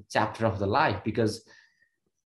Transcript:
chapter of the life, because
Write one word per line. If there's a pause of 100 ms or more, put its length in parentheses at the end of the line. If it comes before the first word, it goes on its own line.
chapter
of
the
life,
because (840)